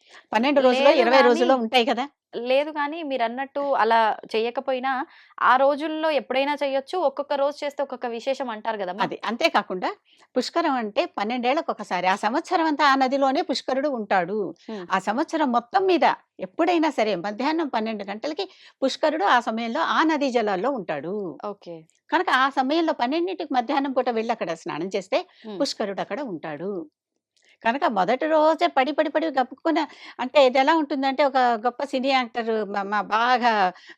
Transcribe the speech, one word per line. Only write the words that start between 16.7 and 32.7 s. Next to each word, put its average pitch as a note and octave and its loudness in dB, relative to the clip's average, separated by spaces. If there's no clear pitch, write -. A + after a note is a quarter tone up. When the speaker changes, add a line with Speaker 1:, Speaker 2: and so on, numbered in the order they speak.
Speaker 1:
సరే G#3+ 0
మధ్యాహ్నం B3 -4
పన్నెండు A3 -4
గంటలకి C#4+ -8
పుష్కరుడు D#4 0
ఆ C4 4
సమయంలో A#3 -4
ఆ C4+ 0
నదీ D4 2
జలాల్లో A3 0
ఉంటాడు. F3 -6
Speaker 2:
ఓకే. F3 -14
Speaker 1:
కనుక F4 0
ఆ C4+ 4
సమయంలో D4 0
పన్నెండింటికి D#4 -4
మధ్యాహ్నం C#4 -2
పూట B3 -2
వెళ్ళి A3+ -2
అక్కడ G3 -4
స్నానం D#3+ -6
చేస్తే C4+ -4
Speaker 2:
హ్మ్. G#3 -6
Speaker 1:
పుష్కరుడు G3+ -4
అక్కడ G3 -6
ఉంటాడు. F3 -8
కనుక B3+ 0
మొదటి A#3 0
రోజే D#4 2
పడి, C4+ 0
పడి, D#4 0
పడి D#4 -2
గబుక్కున, D4 -2
అంటే C4 6
ఇది B3+ 2
ఎలా C#4 4
ఉంటుందంటే C#4 0
ఒక C4+ 2
గొప్ప A#3+ 0
సినీ C4+ -2
యాక్టర్ A3+ 0
మ-, G3+ -4